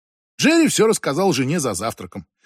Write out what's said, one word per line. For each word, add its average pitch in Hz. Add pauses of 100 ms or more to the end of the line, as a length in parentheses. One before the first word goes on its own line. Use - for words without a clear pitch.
(400)
Джерри 320
все 214
рассказал 180
жене 135
за 123
завтраком. 98 (200)